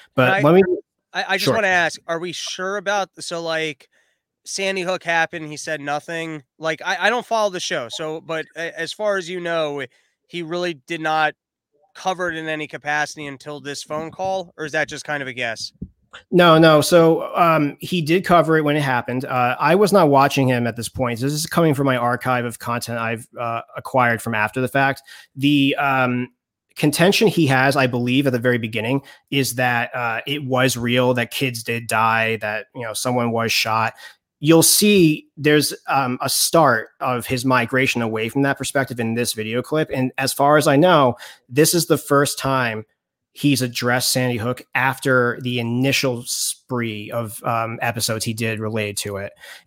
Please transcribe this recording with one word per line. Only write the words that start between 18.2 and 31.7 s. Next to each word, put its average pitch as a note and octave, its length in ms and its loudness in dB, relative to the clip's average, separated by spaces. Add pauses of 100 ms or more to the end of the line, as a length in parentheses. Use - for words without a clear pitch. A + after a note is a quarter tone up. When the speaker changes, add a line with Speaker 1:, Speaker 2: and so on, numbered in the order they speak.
Speaker 1:
cover D#3+ 320 4
it D#3 60 2
when D3 120 0
it D3+ 60 0
happened. B2+ 440 -2
Uh, B2 340 0
I D3+ 160 4
was G3+ 180 4
not F3 160 6
watching C3+ 380 4
him A#2+ 200 0
at A#2 80 -4
this A2+ 140 -8
point. A#2+ 300 -4
This C3+ 120 -2
is D3+ 140 -4
coming D#3+ 280 2
from C#3 120 0
my C3 100 2
archive B2 480 0
of A#2 160 -8
content A#2+ 400 -6
I've, A2+ 280 -6 (120)
uh, A#2 220 -6 (160)
acquired B2 440 2
from A#2 140 -6
after G#2+ 240 0
the B2+ 80 0
fact. C3+ 360 0 (320)
The, C#3+ 420 2
um, B2+ 540 0 (440)
contention F3 520 2
he D#3+ 200 2
has, C3+ 280 2
I C3+ 120 2
believe, B2 400 0
at B2 60 2
the A#2+ 60 -2
very B2 180 0
beginning A#2 460 -4 (280)
is C3 240 -2
that, B2 400 -2
uh, A#2 320 -4
it D3 160 -6
was B2+ 320 2
real, B2 380 2
that A#2+ 180 -2
kids B2 320 -4
did A#2 240 -6